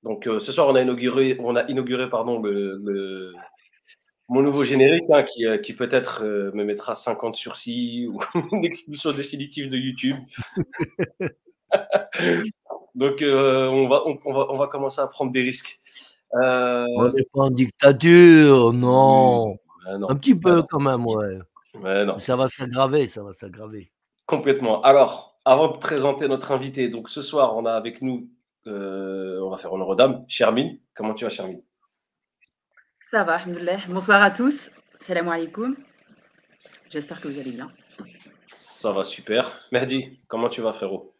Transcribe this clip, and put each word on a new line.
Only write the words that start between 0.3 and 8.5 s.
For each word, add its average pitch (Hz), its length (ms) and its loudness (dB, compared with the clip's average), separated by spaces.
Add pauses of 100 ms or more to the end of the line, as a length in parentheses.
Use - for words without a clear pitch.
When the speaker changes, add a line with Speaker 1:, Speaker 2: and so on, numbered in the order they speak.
Speaker 1:
ce 131 140 -6
soir, 147 160 4
on 131 60 4
a 127 60 6
inauguré, 127 600 0
on 120 160 -2
a 120 120 0
inauguré, 127 400 -4
pardon, 117 320 -4
le, 101 400 -4
le, 95 520 -8 (960)
mon 127 120 2
nouveau 143 220 2
générique, 139 480 4
hein, 143 120 6
qui, 120 220 -6
euh, 110 120 0
qui - 160 -8
peut-être, 123 500 -2
euh, 101 300 -4
me 104 100 -6
mettra 104 320 -6
cinq 117 300 -6
ans 113 40 -4
de 110 60 -10
sursis 120 760 -8
ou 196 80 -10 (160)
<laughs> 175 200 -4